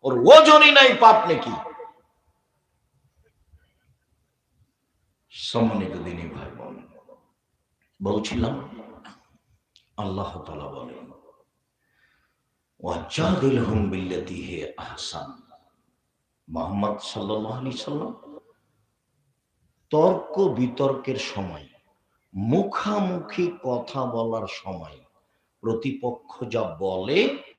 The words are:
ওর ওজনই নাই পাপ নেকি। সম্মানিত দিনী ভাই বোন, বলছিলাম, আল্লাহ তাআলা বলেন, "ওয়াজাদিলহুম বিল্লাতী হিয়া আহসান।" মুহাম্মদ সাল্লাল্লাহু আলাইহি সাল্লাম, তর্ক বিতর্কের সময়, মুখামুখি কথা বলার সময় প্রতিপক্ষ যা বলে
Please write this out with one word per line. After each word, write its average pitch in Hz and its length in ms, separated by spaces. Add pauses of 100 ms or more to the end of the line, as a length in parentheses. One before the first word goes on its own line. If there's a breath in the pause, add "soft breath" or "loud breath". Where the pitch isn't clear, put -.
ওর 123 180
ওজনই 302 520
নাই 262 280
পাপ 220 280
নেকি। 120 240 (3750)
সম্মানিত 101 680
দিনী 85 320
ভাই 69 280
বোন, - 300 (1160)
বলছিলাম, - 680 (1300)
আল্লাহ 95 460
তাআলা 73 240
বলেন, - 440 (1700)
"ওয়াজাদিলহুম 107 1040
বিল্লাতী 90 460
হিয়া 80 320 (100)
আহসান।" - 640 (1080)
মুহাম্মদ 101 480
সাল্লাল্লাহু 107 580
আলাইহি 127 220
সাল্লাম, 233 600 (1500)
তর্ক 185 500
বিতর্কের 131 760
সময়, 87 520 (680)
মুখামুখি 180 1300
কথা 123 420
বলার 113 420
সময় 82 520 (640)
প্রতিপক্ষ 120 880
যা 107 300
বলে 120 580 (220)